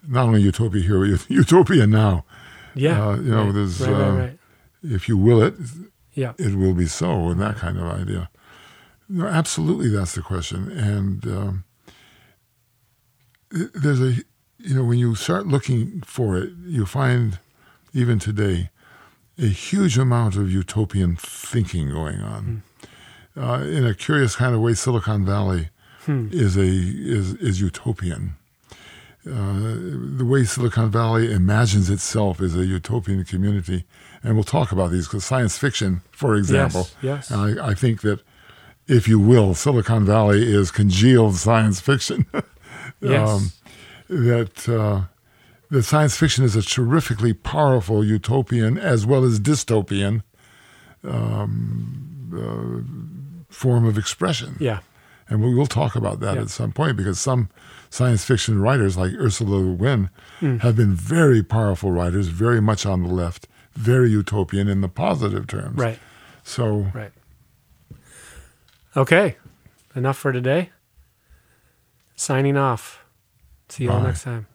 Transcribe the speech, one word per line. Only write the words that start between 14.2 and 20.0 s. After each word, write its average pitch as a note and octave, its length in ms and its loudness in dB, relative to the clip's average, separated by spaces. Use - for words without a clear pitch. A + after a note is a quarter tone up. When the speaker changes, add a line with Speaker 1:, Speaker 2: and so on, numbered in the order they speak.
Speaker 1:
you F#3+ 160 -4
know, C3 100 2
when A#2+ 140 2
you A#2+ 160 2
start F#3 320 -2
looking C#3 560 -2
for G#2 340 -2
it, F#2 140 -4
you C#3 220 -2
find, B2 520 0
even A#2+ 260 0
today, G2 520 -2
a C#3 80 0
huge B2+ 520 0
amount A#2+ 380 2